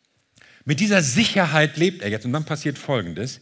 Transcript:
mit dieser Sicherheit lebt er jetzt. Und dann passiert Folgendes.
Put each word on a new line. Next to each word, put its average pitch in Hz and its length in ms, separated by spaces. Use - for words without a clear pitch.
mit 143 140
dieser 202 200
Sicherheit 156 800
lebt 180 240
er 101 80
jetzt. 104 160
Und 123 80
dann 156 100
passiert - 320
Folgendes. 107 640